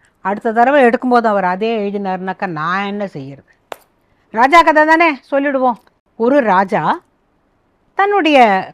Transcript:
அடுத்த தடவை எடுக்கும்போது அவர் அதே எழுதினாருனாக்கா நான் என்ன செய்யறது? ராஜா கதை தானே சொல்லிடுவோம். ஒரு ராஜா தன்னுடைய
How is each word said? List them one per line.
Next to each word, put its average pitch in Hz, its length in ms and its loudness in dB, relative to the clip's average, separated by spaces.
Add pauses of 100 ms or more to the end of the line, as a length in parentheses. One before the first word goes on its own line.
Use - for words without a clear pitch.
(220)
அடுத்த 208 300 -6
தடவை 254 320 2
எடுக்கும்போது 247 420 2
அவர் 202 180 0
அதே 196 340 -4
எழுதினாருனாக்கா 196 720 -6
நான் 175 380 -6
என்ன 202 220 -8
செய்யறது? 139 400 -16 (840)
ராஜா 269 300 4
கதை 302 240 4
தானே 320 280 2
சொல்லிடுவோம். 269 640 -2 (380)
ஒரு 262 260 2
ராஜா 196 580 0 (920)
தன்னுடைய 294 800 2